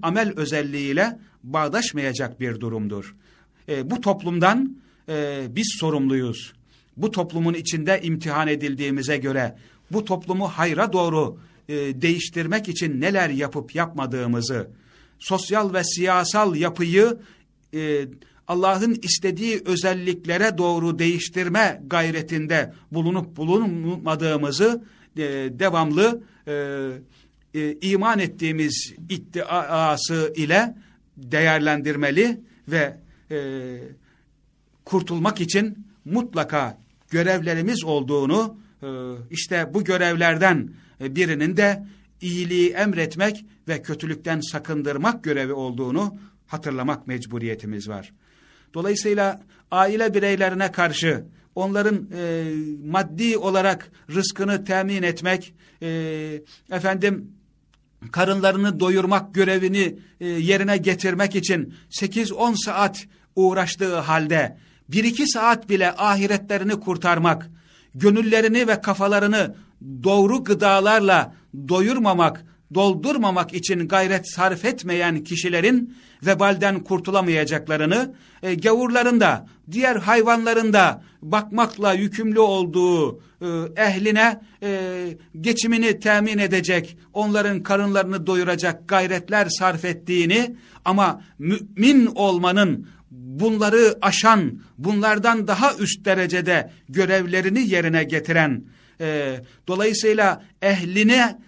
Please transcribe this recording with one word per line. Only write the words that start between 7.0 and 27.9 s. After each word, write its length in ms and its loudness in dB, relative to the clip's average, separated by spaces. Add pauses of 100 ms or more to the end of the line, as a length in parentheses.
toplumun 420 -2
içinde 500 -2
imtihan 440 -2
edildiğimize 720 -2
göre, 380 -4 (360)
bu 140 -2
toplumu 420 -4
hayra 460 -2
doğru, 460 0 (300)
e, 60 -6 (260)
değiştirmek 680 -2
için 320 -4
neler 280 0
yapıp 460 -6
yapmadığımızı, 920 -4 (500)
sosyal 540 -2
ve 100 -2
siyasal 720 0
yapıyı, 640 2 (560)
e, 320 -2 (420)
Allah'ın 560 2
istediği 640 -2
özelliklere 920 0
doğru 420 0
değiştirme 880 0
gayretinde 840 -2 (180)
bulunup 460 -2
bulunmadığımızı, 1500 -2 (340)
e, 40 -6 (300)
devamlı, 720 0 (240)
e, 60 -6 (1000)
e, 260 -4
iman 380 0